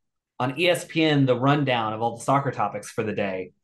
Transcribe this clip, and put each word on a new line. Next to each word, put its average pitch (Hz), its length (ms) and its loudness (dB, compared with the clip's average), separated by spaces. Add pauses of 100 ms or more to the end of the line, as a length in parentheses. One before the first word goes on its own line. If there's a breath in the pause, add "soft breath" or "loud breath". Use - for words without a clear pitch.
(400)
on 135 200 -4
E 170 80 2
S 170 180 2
P 160 180 0
N, 143 240 4
the 123 120 2
rundown 127 540 2
of 110 80 -6
all 117 160 -2
the - 60 -16
soccer 135 260 2
topics 104 400 -4
for 117 140 -4
the 107 100 -4
day. 95 380 -4 (120)